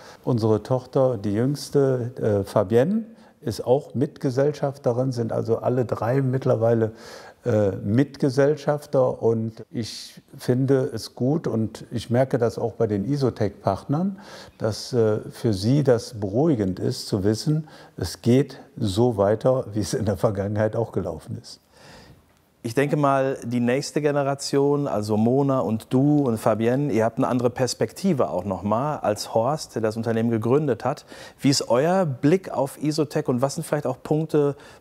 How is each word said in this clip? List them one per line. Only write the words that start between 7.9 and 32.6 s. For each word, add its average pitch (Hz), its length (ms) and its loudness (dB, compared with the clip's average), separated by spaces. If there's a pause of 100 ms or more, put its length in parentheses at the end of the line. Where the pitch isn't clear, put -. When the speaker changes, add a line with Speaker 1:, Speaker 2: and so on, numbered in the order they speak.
Speaker 1:
Und 113 480 0
ich - 500 -10 (160)
finde 131 560 2
es - 220 -10
gut 139 320 0
und 113 460 -4
ich 113 180 -6
merke 131 300 2
das 113 180 0
auch 117 160 -4
bei 117 140 0
den 101 180 0
Isotec-Partnern, 139 1120 -2 (400)
dass, - 360 -6
äh, 110 260 2 (100)
für 113 240 -2
sie 120 300 2
das 117 360 2
beruhigend 104 600 0
ist, 120 260 -4
zu 101 180 -2
wissen, 151 440 0 (300)
es - 260 -8
geht 123 360 2 (180)
so 113 400 0
weiter, 110 560 2
wie 104 80 -2
es - 120 -4
in 123 120 -2
der 101 120 0
Vergangenheit 104 580 0
auch - 160 -4
gelaufen 87 480 -8
ist. - 220 -20 (1000)
Speaker 2:
Ich 117 100 -8
denke 143 240 0
mal, 139 480 2
die 120 140 -2
nächste 127 420 0
Generation, 143 840 0
also 107 300 0
Mona 131 420 2
und 110 340 -4
du 143 300 4
und 113 160 0
Fabienne, 117 520 0
ihr 107 140 2
habt 117 140 -2
eine 131 80 2
andere 123 240 0
Perspektive 123 800 -2
auch 90 120 -4
nochmal 107 580 -2
als - 340 -2
Horst, 127 400 -2
der 113 80 -6
das 110 140 -2
Unternehmen 113 340 0
gegründet 117 520 0
hat. 131 220 -4 (340)
Wie 135 120 2
ist - 180 0
euer 170 380 2
Blick 147 420 0
auf - 320 -4